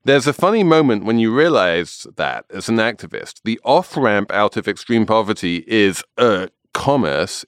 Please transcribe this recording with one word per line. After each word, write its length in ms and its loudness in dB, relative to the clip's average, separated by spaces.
There's 220 2
a 60 0
funny 300 0
moment 400 2
when 160 0
you 160 2
realize 800 0
that 340 -6
as 200 -10
an 80 2
activist, 680 -6
the 220 -6
off-ramp 640 0
out 240 0
of 140 -6
extreme 360 0
poverty 600 -2
is, 340 2
uh, 300 2
commerce, 760 -2